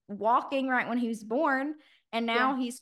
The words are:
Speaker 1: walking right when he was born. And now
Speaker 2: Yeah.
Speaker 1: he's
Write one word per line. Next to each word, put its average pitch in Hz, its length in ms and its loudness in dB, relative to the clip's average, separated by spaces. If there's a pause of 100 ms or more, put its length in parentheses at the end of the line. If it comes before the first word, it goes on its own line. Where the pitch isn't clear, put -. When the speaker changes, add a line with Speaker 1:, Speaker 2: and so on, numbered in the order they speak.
Speaker 1:
walking 247 600 0
right 247 200 0
when 233 100 0
he 240 100 -2
was 220 160 -6
born. 269 520 0 (360)
And 233 120 -2
now 247 300 2
Speaker 2:
Yeah. - 20 -4
Speaker 1:
he's 247 260 -4